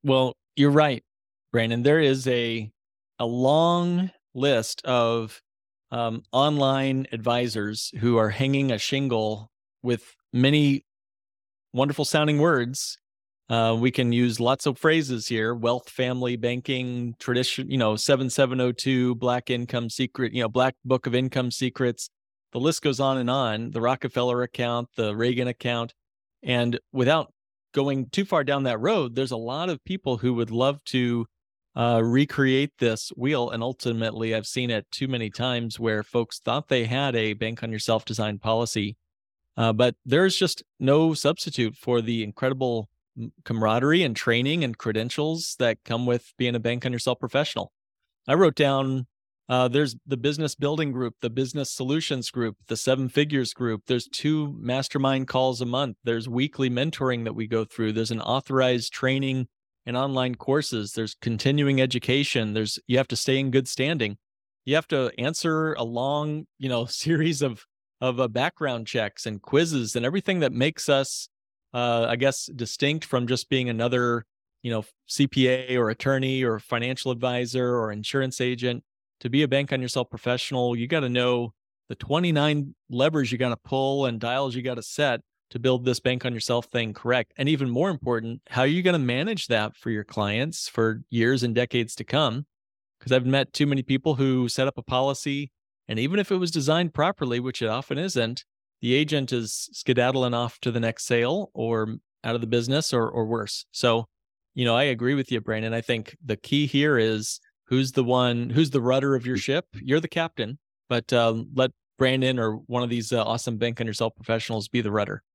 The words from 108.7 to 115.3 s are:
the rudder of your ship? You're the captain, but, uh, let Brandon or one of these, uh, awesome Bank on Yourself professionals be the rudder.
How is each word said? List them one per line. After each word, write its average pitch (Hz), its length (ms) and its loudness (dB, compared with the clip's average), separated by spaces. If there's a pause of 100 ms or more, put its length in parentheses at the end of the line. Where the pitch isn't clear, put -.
the 135 100 2
rudder 135 360 2
of 120 100 -4
your 127 100 -2
ship? 135 380 -2
You're 131 240 0
the 165 80 -2
captain, 147 540 -6 (280)
but, 120 240 -2
uh, 117 300 4 (100)
let 131 200 2 (260)
Brandon 127 400 2
or 110 280 0
one 123 180 -2
of 120 60 -4
these, 120 220 -4
uh, 113 120 2
awesome 113 320 -2
Bank 120 240 -2
on 117 80 -4
Yourself 113 260 -2
professionals 113 540 -4
be 120 120 0
the 107 120 -2
rudder. 104 320 -2 (100)